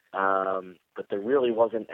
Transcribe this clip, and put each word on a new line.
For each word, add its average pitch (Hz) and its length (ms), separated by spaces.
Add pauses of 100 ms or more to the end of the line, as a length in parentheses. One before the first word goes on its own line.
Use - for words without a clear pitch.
(180)
um, 95 600 (180)
but 98 140
there 101 100
really 123 320
wasn't 110 420